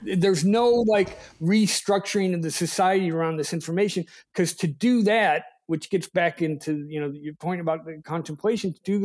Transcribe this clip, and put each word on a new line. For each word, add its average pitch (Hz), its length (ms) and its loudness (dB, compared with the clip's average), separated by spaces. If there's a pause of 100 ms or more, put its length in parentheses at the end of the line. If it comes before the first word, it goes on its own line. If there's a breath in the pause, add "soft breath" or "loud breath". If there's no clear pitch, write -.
There's 185 420 2
no, 226 260 4
like, 214 480 2 (220 loud breath)
restructuring 196 920 0
of 170 80 -2
the 160 80 -4
society 185 600 2
around 160 260 -2
this 151 160 -4
information, 175 520 -2 (300 loud breath)
'cause 175 200 0
to - 120 -4
do 233 380 2
that, 196 400 2 (220)
which 160 220 -4
gets 180 200 -2
back 170 340 0
into, 151 460 -2
you 151 120 -6
know, 147 100 -4
your 147 240 -12
point 175 280 -4
about 160 240 -4
the 156 180 -14
contemplation, 170 680 -2
to - 80 -20
do 202 220 0